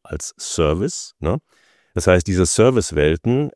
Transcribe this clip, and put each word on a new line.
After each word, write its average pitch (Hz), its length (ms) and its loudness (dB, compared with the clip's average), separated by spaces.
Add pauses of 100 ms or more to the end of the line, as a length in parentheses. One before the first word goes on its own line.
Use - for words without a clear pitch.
als - 360 -12
Service, - 840 -4
ne? 87 180 -2 (540)
Das - 140 -4
heißt, 90 180 6
diese 92 220 2
Servicewelten 113 1080 0